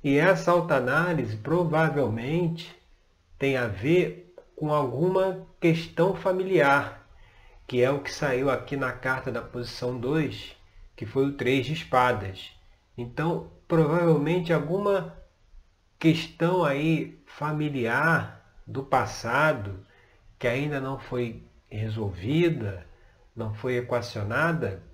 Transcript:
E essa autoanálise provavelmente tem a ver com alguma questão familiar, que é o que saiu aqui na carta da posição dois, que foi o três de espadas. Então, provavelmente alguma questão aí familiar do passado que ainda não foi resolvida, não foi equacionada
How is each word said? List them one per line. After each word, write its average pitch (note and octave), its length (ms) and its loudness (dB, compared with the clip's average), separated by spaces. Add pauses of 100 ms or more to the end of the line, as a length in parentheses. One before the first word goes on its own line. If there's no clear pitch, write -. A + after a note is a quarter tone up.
E C#3+ 160 4
essa E3+ 320 4
autoanálise D3+ 840 0
provavelmente D#3 1300 0 (680)
tem C3+ 180 0
a B2 80 0
ver C3 720 0 (200)
com D3+ 160 -2
alguma F3 760 0 (120)
questão E3+ 540 2
familiar, F3+ 920 2 (640)
que B2 140 2
é C3+ 80 4
o C#3+ 140 -2
que - 100 -8
saiu C3 380 0
aqui C3 260 -4
na C3 140 -2
carta C3 400 -4
da A#2 100 -6
posição B2 580 -8
dois, C3 560 -4 (400)
que - 80 -10
foi C3+ 220 0
o C#3 80 -2
três B2+ 320 0
de D3 80 -4
espadas. B2 800 0 (440)
Então, D#3 560 -4 (160)
provavelmente E3 840 4
alguma F3+ 640 0 (800)
questão E3+ 680 2
aí D3+ 600 0
familiar C#3+ 1300 -2 (140)
do C3+ 160 -6
passado A#2+ 1040 0 (480)
que B2 100 -2
ainda C#3 340 -2
não C3 160 -6
foi A#2+ 460 -6 (260)
resolvida, G#2+ 1160 -2 (480)
não A2 180 -6
foi B2+ 240 -2
equacionada A#2+ 1040 -2 (120)